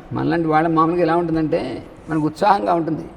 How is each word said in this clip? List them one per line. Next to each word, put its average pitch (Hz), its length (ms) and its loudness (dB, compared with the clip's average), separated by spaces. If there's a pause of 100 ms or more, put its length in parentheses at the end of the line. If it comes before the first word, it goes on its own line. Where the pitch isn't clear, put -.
(120)
మనలాంటి 156 360 0
వాళ్ళ 156 200 4
మామూలుగా 165 340 2
ఎలా 165 140 2
ఉంటుందంటే, 165 640 -2 (260)
మనకు 156 180 0
ఉత్సాహంగా 196 480 0
ఉంటుంది. 160 300 -2 (120)